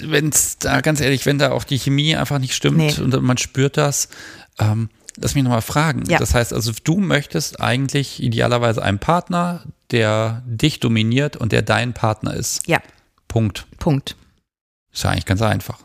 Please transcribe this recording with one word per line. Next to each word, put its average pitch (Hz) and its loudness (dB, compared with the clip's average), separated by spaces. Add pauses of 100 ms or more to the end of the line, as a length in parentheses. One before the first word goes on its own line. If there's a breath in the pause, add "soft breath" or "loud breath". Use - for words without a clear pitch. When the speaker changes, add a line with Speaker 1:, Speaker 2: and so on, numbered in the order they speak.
Speaker 1:
wenn's 151 0
da, 135 0
ganz 151 2
ehrlich, 135 2
wenn 143 2
da 135 2
auch 123 -2
die 139 -2
Chemie 147 2
einfach 143 -2
nicht 131 -2
stimmt 143 2
Speaker 2:
Nee. 151 2
Speaker 1:
und 135 0
man 127 2
spürt - -2
das, 143 0 (480 loud breath)
ähm, 107 0 (280)
lass - -2
mich 139 2
nochmal 120 2
fragen. 143 0
Speaker 2:
Ja. 160 4
Speaker 1:
Das - 2
heißt 120 2
also, 117 -2 (120)
du 160 2
möchtest 156 -2
eigentlich 131 -2
idealerweise 120 2
einen 98 0
Partner, 175 -2 (280)
der 113 0
dich 120 -2
dominiert 117 2
und 107 -2
der 120 4
dein 113 0
Partner 107 -2
ist. - -6
Speaker 2:
Ja. 165 2 (480)
Speaker 1:
Punkt. 110 -2 (100)
Speaker 2:
Punkt. - -2 (760)
Speaker 1:
Ist - -8
ja 95 0
eigentlich 90 -2
ganz 98 0
einfach. 104 -2